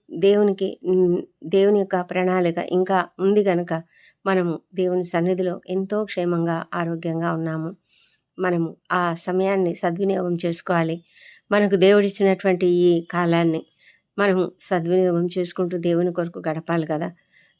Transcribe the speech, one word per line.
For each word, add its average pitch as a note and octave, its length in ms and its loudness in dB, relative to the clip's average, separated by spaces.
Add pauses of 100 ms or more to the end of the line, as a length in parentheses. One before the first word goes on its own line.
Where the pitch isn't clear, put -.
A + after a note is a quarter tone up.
(120)
దేవునికి, G3 720 2
ఉమ్, F3+ 380 2 (220)
దేవుని G3 360 4
యొక్క F#3+ 220 -2
ప్రణాళిక F3+ 560 0
ఇంకా F#3 500 0 (120)
ఉంది G3+ 240 4
కనుక F3 400 -2 (420)
మనము F3+ 340 0 (160)
దేవుని F3+ 280 0
సన్నిధిలో F3+ 640 -2
ఎంతో G3 360 -4
క్షేమంగా, E3+ 680 -2
ఆరోగ్యంగా E3+ 600 -4
ఉన్నాము. D#3+ 420 -6 (640)
మనము F3 360 -2 (160)
ఆ F3 220 0
సమయాన్ని F#3 640 -2
సద్వినియోగం F#3 720 -2
చేసుకోవాలి. E3+ 580 -2 (480)
మనకు G3+ 240 2
దేవుడిచ్చినటువంటి F#3+ 920 4
ఈ F3 360 4
కాలాన్ని E3+ 640 0 (520)
మనము F#3 340 2 (100)
సద్వినియోగం F3 640 0 (100)
చేసుకుంటూ F3+ 400 -4
దేవుని F3 360 0
కొరకు F3 360 -8
గడపాలి D#3+ 360 -2
కదా. D#3 260 -4 (480)